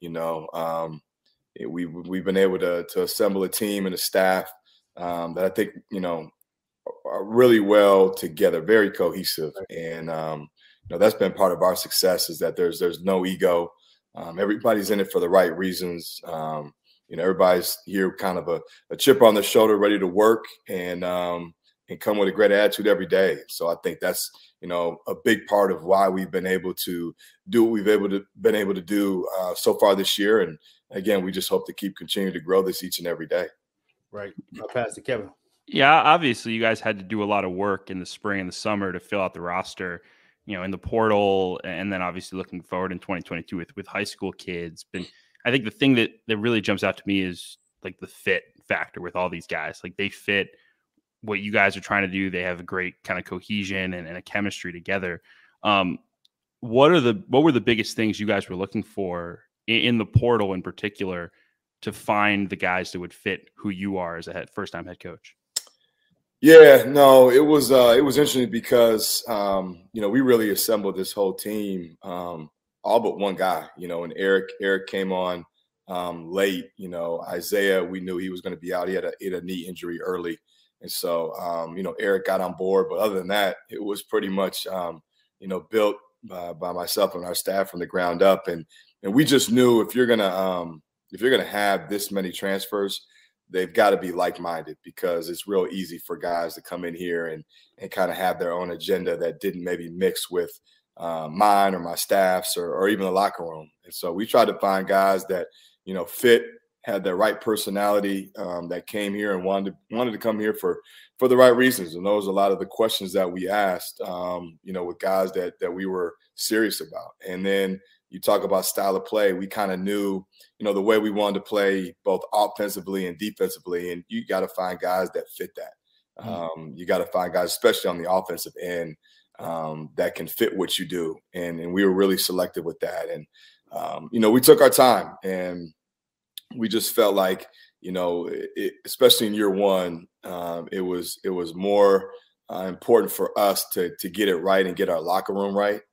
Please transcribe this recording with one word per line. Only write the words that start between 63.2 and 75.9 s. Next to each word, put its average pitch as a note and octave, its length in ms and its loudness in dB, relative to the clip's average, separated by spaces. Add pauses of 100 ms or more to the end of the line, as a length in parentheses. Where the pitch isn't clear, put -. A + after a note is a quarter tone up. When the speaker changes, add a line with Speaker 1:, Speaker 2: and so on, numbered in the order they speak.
Speaker 3:
who - 160 -10
you F#2+ 260 -6
are E2+ 200 -6
as E2+ 100 -14
a E2+ 60 -14
head, E2+ 180 -12
first-time F2 360 -10
head F2+ 120 -18
coach? - 380 -20 (1080)
Speaker 1:
Yeah, D3+ 440 12
no, C3+ 420 10
it B2 80 10
was, D3 320 4
uh, B2 260 8
it C3+ 40 6
was C3+ 180 2
interesting B2+ 320 2
because, A2+ 800 2
um, G2 640 -2
you A2 80 -8
know, G2+ 80 0
we B2+ 140 2
really A2+ 280 4
assembled G2 460 -2
this F#2 160 -6
whole G2 200 0
team, G2 720 -8
um, F2 480 -10 (320)
all G#2+ 160 4
but G#2 180 0
one F#2+ 200 -2
guy, F2+ 320 -2 (100)
you F2+ 80 -12
know, E2+ 160 -6
and E2+ 140 -10
Eric, F#2+ 340 2 (100)
Eric G2 280 0
came F#2+ 240 -4
on, F2+ 320 -4 (420)
um, F2 460 -8